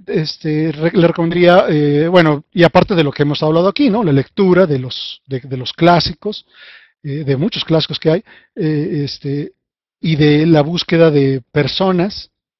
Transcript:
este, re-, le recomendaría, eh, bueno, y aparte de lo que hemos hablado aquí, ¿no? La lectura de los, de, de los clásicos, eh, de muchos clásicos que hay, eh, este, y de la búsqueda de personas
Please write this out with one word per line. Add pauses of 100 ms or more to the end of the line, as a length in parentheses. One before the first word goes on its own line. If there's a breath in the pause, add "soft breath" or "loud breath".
este,
re-,
le
recomendaría,
eh,
bueno,
y
aparte
de
lo
que
hemos
hablado
aquí,
¿no?
La
lectura
de
los,
de,
de
los
clásicos, (580 loud breath)
eh,
de
muchos
clásicos
que
hay, (320 soft breath)
eh,
este, (480)
y
de
la
búsqueda
de (100)
personas (300)